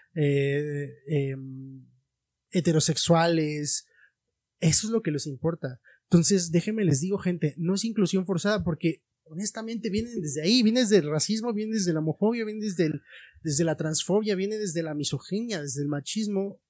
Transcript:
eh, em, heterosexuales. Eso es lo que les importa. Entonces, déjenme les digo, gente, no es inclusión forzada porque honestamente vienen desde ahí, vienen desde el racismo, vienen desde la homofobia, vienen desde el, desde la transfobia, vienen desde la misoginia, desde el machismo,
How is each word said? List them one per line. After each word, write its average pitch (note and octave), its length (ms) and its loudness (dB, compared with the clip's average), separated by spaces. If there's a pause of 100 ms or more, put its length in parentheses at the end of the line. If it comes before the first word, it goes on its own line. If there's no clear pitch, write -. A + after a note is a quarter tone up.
(160)
eh, C#3+ 760 0 (180)
em, C3+ 760 -4 (680)
heterosexuales. D#3+ 1400 2 (720)
Eso E3 280 4
es A3 40 -2
lo A3+ 100 2
que E3 100 -2
les D3 160 -4
importa. C#3+ 520 -4 (300)
Entonces, E3+ 420 6
déjenme G#3+ 340 0
les C#3+ 160 4
digo, F#3+ 160 -2
gente, F3+ 400 -2
no F3 180 0
es G3 100 -2
inclusión G3 400 0
forzada G3 380 0
porque E3 400 -2 (220)
honestamente G#3+ 640 -6
vienen A3+ 320 -4
desde D3+ 200 -6
ahí, A3+ 220 4
vienen A#3 200 4
desde G#3 140 6
el D3 120 4
racismo, G#3+ 440 0
vienen A3 200 -4
desde F#3+ 200 0
la D#3 60 0
homofobia, G#3+ 460 0
vienen G#3+ 160 -8
desde F#3 240 0
el, D3+ 160 -2 (420)
desde D#3 220 2
la D#3+ 100 0
transfobia, F#3 600 0
vienen G3+ 240 -2
desde E3+ 240 -4
la D#3 100 -6
misoginia, F3 680 -4
desde C#3 200 -4
el C#3+ 80 -2
machismo, G3 800 -4